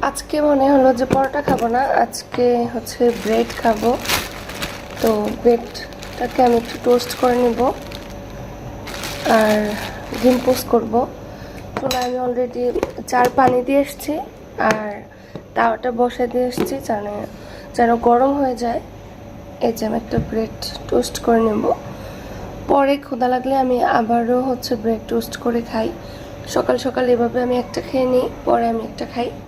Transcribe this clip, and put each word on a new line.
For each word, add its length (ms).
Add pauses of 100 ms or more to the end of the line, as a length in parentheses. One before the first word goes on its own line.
আজকে 280 (120)
মনে 260
হলো 140 (120)
যে 140
পরোটা 340
খাবো 260
না, 80 (220)
আজকে 420 (260)
হচ্ছে 300 (200)
ব্রেড 260 (140)
খাবো। 280 (1080)
তো 100 (320)
ব্রেডটাকে 1040
আমি 160
একটু 140 (100)
টোস্ট 240 (100)
করে 240
নিব 160 (1800)
আর 200 (640)
ডিম 160 (100)
পোস্ট 260
করব। 200 (840)
চুলায় 280
আমি 200
already 360 (500)
চার 140 (120)
পানি 200 (100)
দিয়ে 180
এসেছি 280 (540)
আর 220 (680)
তাওয়াটা 340 (100)
বসে 320
দিয়ে 180
এসেছি 260 (120)
যেন, 180 (680)
যেন 140 (180)
গরম 320
হয়ে 240
যায়। 160 (840)
এই 100
যে 120
আমি 140
একটা 160 (120)
ব্রেড 260 (340)
টোস্ট 240 (120)
করে 220
নেব, 160 (1040)
পরে 240 (100)
ক্ষুধা 300
লাগলে 200 (100)
আমি 120 (220)
আবারও 400 (100)
হচ্ছে 240 (100)
ব্রেড 280
টোস্ট 220 (120)
করে 160 (100)
খাই। 180 (680)
সকাল 220 (100)
সকাল 180 (100)
এভাবে 320
আমি 180
একটা 240
খেয়ে 240
নিই, 140 (200)
পরে 260
আমি 180
একটা 240
খাই। 140 (180)